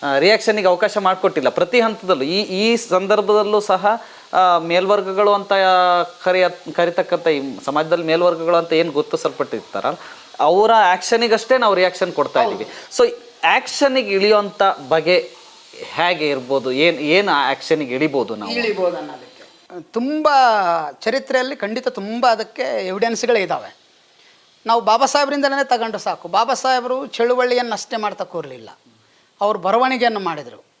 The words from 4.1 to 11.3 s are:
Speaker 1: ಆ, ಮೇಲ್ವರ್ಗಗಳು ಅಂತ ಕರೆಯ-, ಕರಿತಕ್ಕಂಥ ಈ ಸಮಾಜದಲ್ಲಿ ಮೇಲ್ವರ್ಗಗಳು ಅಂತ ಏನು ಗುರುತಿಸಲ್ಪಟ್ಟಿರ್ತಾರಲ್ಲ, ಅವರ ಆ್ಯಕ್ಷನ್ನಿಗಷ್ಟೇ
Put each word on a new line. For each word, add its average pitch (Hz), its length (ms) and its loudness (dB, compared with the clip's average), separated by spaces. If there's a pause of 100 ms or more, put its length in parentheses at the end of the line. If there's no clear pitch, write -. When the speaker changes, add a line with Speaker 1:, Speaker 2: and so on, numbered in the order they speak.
Speaker 1:
ಆ, 180 260 4
ಮೇಲ್ವರ್ಗಗಳು 190 760 0
ಅಂತ 196 180 -2 (720)
ಕರೆಯ-, 180 500 0
ಕರಿತಕ್ಕಂಥ 175 540 0
ಈ 139 380 -2
ಸಮಾಜದಲ್ಲಿ 160 400 -2
ಮೇಲ್ವರ್ಗಗಳು 165 520 2
ಅಂತ 165 160 0
ಏನು 165 200 2
ಗುರುತಿಸಲ್ಪಟ್ಟಿರ್ತಾರಲ್ಲ, 135 1040 -4 (440)
ಅವರ 190 320 4
ಆ್ಯಕ್ಷನ್ನಿಗಷ್ಟೇ 220 880 2